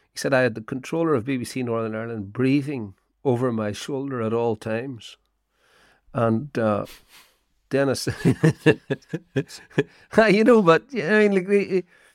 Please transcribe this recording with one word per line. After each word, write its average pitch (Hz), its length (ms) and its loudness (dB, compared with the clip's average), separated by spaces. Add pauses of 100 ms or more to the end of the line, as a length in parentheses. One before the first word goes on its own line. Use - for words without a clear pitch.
(120)
He - 80 -14
said, 139 140 -2
"I 127 80 4
had 120 140 0
the 117 60 -10
controller 160 540 -4
of 113 100 -4
B 135 120 -2
B 120 80 -6
C 131 180 -8
Northern 113 320 -4
Ireland 110 380 -10
breathing 131 640 -2 (300)
over 127 280 0
my 107 180 -4
shoulder 135 500 -8
at 113 120 -2
all 117 220 0
times." 117 640 -8 (960)
And, 117 460 0
uh, 104 260 0 (840)
Dennis, 135 460 -2
<laughs> - 80 -10 (2000)
you 208 140 4
know, 226 180 6
but, 165 220 6 (100)
I 214 340 2
mean, 202 60 2
like, 185 140 0
we, 190 360 0 (320)